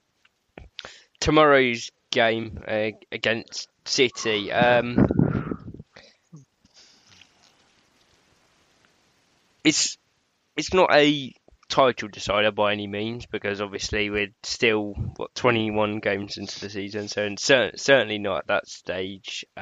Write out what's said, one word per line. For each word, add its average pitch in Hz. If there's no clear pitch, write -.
tomorrow's 139
game, 113
uh, 110
against 113
City, 110
um, 120
it's, -
it's 156
not 180
a 147
title 123
decider 104
by 104
any 104
means, 110
because 101
obviously 104
we're 101
still, 107
what, -
twenty-one 107
games 101
into 101
the 101
season, 104
so 104
cer-, 123
certainly 107
not 98
at -
that 101
stage. 95